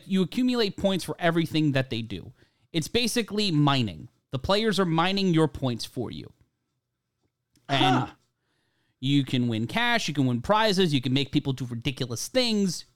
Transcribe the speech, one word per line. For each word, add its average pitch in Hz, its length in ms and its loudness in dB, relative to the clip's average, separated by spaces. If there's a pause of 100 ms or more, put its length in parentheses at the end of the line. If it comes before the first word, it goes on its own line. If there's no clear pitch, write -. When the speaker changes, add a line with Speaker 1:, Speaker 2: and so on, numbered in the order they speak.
Speaker 1:
you 190 160 0
accumulate 240 560 0
points 190 260 0
for - 160 -8
everything 165 540 2
that 131 160 0
they 117 140 -6
do. 104 300 -10 (420)
It's 165 140 -2
basically 214 600 -2
mining. 135 600 0 (220)
The 135 60 -6
players 208 400 0
are 196 60 4
mining 180 480 2
your 160 160 4
points 123 380 -4
for 110 240 -8
you. 69 200 -14 (1400)
And 135 300 4
Speaker 2:
Huh. 127 60 -4 (920)
Speaker 1:
you 139 240 2
can 123 240 0
win 117 180 0
cash, 240 420 0
you 160 40 -4
can 139 140 2
win 120 160 0
prizes, 202 500 2
you 139 80 2
can 127 140 -2
make 139 180 0
people 139 220 0
do 131 100 -8
ridiculous 120 640 -6
things, 214 560 0 (120)